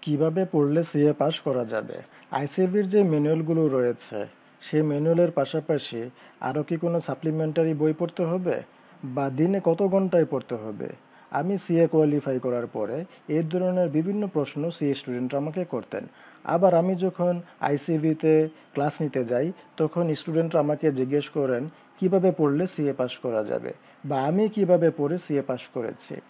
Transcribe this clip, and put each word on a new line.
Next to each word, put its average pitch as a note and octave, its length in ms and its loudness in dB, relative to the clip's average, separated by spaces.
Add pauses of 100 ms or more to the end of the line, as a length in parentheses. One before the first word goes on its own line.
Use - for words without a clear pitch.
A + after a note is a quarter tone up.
(100)
কিভাবে D#3+ 420 0
পড়লে D3+ 320 2
সিএ D3 300 2
পাস D3 260 -2
করা B2+ 260 -2
যাবে? A2+ 360 -6 (300)
আইসিবির F#3 580 0
যে G3+ 140 4
ম্যানুয়ালগুলো D#3+ 640 2
রয়েছে, B2 580 -2 (360)
সেই D#3 200 0
ম্যানুয়ালের D#3+ 500 2
পাশাপাশি C#3 760 -4 (300)
আরও C#3+ 240 -4
কি E3 140 -4
কোনো E3+ 240 -2
সাপ্লিমেন্টারি D#3+ 720 -2
বই D#3 200 2
পড়তে E3+ 300 -4
হবে? E3+ 380 -2 (420)
বা C3+ 260 -4
দিনে E3+ 340 0
কত E3+ 200 2
ঘন্টায় F#3 420 2
পড়তে B2+ 300 -6
হবে? G#2+ 340 -8 (420)
আমি E3+ 260 -2
সিএ E3 300 4
কোয়ালিফাই D3 520 2
করার A#2+ 280 -2
পরে A2+ 380 -6 (220)
এই D#3 160 0
ধরনের F3+ 460 0
বিভিন্ন F#3+ 380 0
প্রশ্ন D3+ 440 -2
সিএ D3 220 -2
স্টুডেন্টরা B2+ 440 -4
আমাকে D#3 280 -4
করতেন। - 420 -8 (360)
আবার F3+ 300 4
আমি F3+ 220 2
যখন F3 460 -2 (180)
আইসিবিতে D#3 880 2 (240)
ক্লাস D3 280 -2
নিতে C#3 240 -2
যাই, B2 260 0 (260)
তখন D#3+ 380 0
স্টুডেন্টরা E3 440 0
আমাকে D3+ 320 0
জিজ্ঞেস C3+ 380 -2
করেন, C3+ 400 -2 (300)
"কিভাবে F#3 380 2
পড়লে D3+ 300 2
সিএ D3 260 -2
পাস B2 240 -4
করা A2+ 260 -2
যাবে?" A#2+ 300 -6 (320)
বা C3+ 180 -2
আমি F#3 260 2
কিভাবে F3+ 480 4
পড়ে D3+ 200 0
সিএ D3 240 -2
পাস B2+ 200 -6 (120)
করেছি। A#2 420 -8 (140)